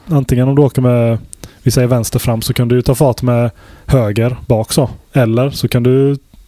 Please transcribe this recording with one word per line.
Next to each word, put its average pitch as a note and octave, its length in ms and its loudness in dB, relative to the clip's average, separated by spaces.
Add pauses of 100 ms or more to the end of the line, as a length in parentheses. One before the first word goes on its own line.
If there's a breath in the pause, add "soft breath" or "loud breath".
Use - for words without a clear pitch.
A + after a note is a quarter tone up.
antingen C3+ 400 0
om C#3 80 0
du D3 60 4
åker C3 200 0
med, A#2 360 2 (440 loud breath)
vi B2 80 0
säger B2 180 0
vänster A#2+ 300 0
fram, A2+ 240 -2
så - 120 -4
kan B2 140 -2
du B2 80 2
ju B2 60 2
ta C3+ 120 0
fart B2+ 280 0
med A#2+ 280 0 (360 loud breath)
höger A2+ 500 0 (100)
bak A2 260 0
så. C3+ 180 0 (220)
Eller B2 380 0
så B2+ 180 -4
kan B2 140 0
du, C3+ 340 2 (320)